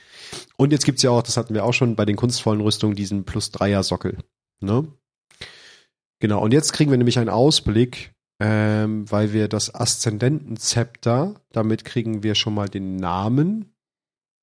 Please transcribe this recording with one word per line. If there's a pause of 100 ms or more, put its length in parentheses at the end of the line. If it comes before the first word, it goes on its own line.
(580)
Und
jetzt
gibt's
ja
auch,
das
hatten
wir
auch
schon
bei
den
kunstvollen
Rüstungen,
diesen
Plus-Dreier-Sockel, (440)
ne? (1300)
Genau,
und
jetzt
kriegen
wir
nämlich
einen
Ausblick, (260)
ähm,
weil
wir
das
Aszendentenzepter, (100)
damit
kriegen
wir
schon
mal
den
Namen (680)